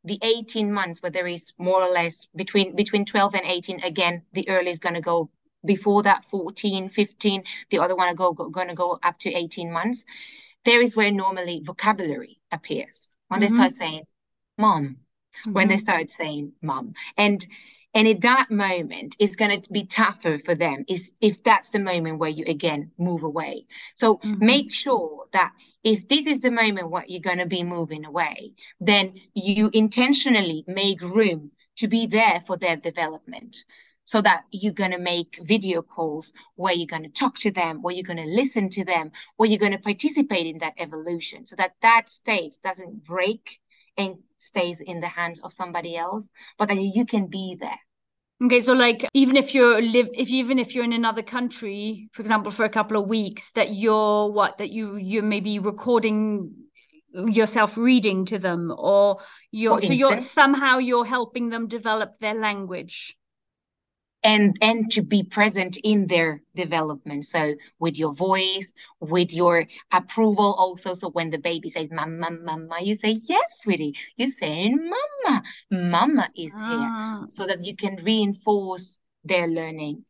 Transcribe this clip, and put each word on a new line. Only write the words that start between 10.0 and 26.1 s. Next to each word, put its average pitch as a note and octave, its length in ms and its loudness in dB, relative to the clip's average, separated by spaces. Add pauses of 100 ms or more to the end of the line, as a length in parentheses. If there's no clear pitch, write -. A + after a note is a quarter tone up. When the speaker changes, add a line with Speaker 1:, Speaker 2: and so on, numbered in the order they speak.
Speaker 1:
There A#3 160 6
is A3 140 4
where G#3 160 4
normally F#3 520 -4
vocabulary F3 760 -4 (100)
appears. - 640 -10 (140)
When G#3+ 120 -2
they G#3 60 6
Speaker 2:
Mm-hmm. A3 100 2
Speaker 1:
start G3 160 6
saying, D#3 320 -8 (540)
"Mom," D#3+ 400 2 (540)
when F#3+ 160 2
they F#3+ 80 4
Speaker 2:
Mm-hmm. G3+ 40 0
Speaker 1:
start E3 300 -2
saying, D3 420 -8 (100)
"Mom." C3+ 340 -8 (200)
And, G3+ 300 2 (500)
and A3 120 6
at G3 140 4
that B3 300 4
moment, F#3 680 -4
it's G3+ 180 2
gonna G3+ 240 2 (100)
be G3+ 140 -4
tougher F3+ 520 0
for E3+ 160 -2
them C#3+ 360 -2
is F#3 320 -6
if G#3+ 220 2
that's A3 260 4
the G#3 100 -2
moment E3+ 400 -2
where D#3 100 -2
you, D#3 160 -8
again, D#3 520 -2
move F3 260 -2
away. D#3 440 -8 (280)
So A3 220 4
Speaker 2:
Mm-hmm. G#3+ 280 0
Speaker 1:
make C4+ 280 4
sure F3+ 580 -4
that F3+ 220 2 (300)
if A3 240 2
this D4 200 2